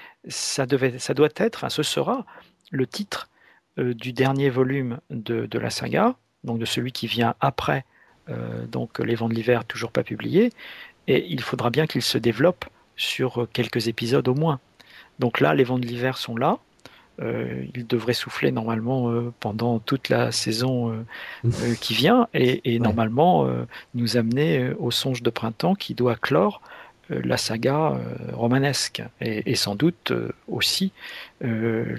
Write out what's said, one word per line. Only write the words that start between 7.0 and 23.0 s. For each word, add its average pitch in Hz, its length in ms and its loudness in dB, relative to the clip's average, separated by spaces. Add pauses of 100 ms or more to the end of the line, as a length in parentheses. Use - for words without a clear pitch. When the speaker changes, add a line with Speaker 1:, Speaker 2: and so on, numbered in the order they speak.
Speaker 1:
vient 117 340 0
après, 139 420 -2 (460)
euh, 117 420 -8
donc 120 280 -6
Les 117 160 0
Vents 113 120 -2
de 113 60 -2
l'hiver, 113 320 2
toujours - 260 -6
pas 123 120 0
publié, 135 480 2 (560)
et 131 220 4
il 139 120 -4
faudra 120 300 -2
bien 151 160 2
qu'il 127 160 -2
se - 160 0
développe 123 460 2 (300)
sur, - 460 -2
euh, 113 100 -4
quelques 117 360 0
épisodes 120 400 2
au 127 80 4
moins. 151 240 2 (580)
Donc 123 220 0
là, 151 160 4
Les 135 80 6
Vents 127 160 0
de 123 80 -2
l'hiver 123 280 -2
sont 117 220 -6
là, 151 220 0 (640)
euh, 123 400 -4 (100)
ils 123 140 -10
devraient 120 260 2
souffler - 380 -2
normalement, 117 580 0
euh, 120 300 0
pendant 113 400 0
toute 131 300 -2
la 120 220 4
saison, 120 600 0
euh, - 20 -2 (500)
Speaker 2:
<laughs> - 20 -2
Speaker 1:
euh, 120 360 2
qui - 140 -4
vient, 208 400 6
et, 131 260 4 (100)
et - 20 2
Speaker 2:
Ouais. 120 120 2
Speaker 1:
normalement, 127 640 4